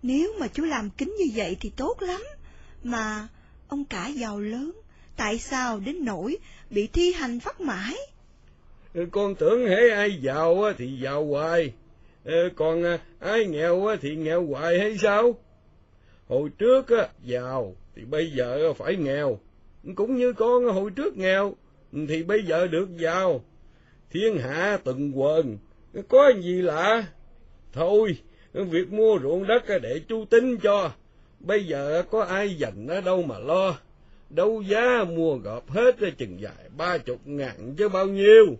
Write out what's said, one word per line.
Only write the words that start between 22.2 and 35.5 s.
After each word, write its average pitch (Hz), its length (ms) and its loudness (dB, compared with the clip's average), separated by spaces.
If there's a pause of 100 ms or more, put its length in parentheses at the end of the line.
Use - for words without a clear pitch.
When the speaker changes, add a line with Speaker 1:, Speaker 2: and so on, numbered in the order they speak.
Speaker 2:
bây 208 200 0
giờ 170 240 0
được 175 220 -2 (100)
giàu. 165 460 0 (680)
Thiên 202 280 0
hạ 160 460 -2
tuần 139 280 -4
hoàn, 135 460 0 (500)
có 269 240 8 (100)
gì 180 200 -2
lạ. 180 440 2 (680)
Thôi, 190 460 2 (340)
việc 180 400 -2
mua 214 300 4
ruộng 170 240 -2
đất 233 180 2 (180)
để 123 260 -6
chú 220 220 -6
tính 240 320 4
cho. 202 280 2 (500)
Bây 202 240 0
giờ 147 460 -2
có 220 140 0
ai 190 300 -4
dành 110 320 -6
ở 175 140 -4
đâu 180 220 0
mà 123 160 -6
lo. 165 380 0 (540)
Đấu 220 320 0
giá 226 420 2
mua 165 320 0
gộp 110 340 -10